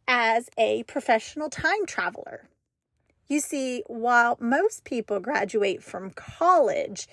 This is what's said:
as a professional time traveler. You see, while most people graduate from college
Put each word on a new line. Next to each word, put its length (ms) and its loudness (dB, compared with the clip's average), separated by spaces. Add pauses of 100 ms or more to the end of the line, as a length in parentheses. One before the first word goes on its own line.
as 500 2
a 280 2
professional 640 -2
time 380 -2
traveler. 640 -8 (800)
You 140 0
see, 460 -4
while 520 2
most 460 0
people 340 -4
graduate 640 0
from 280 -12
college 1040 2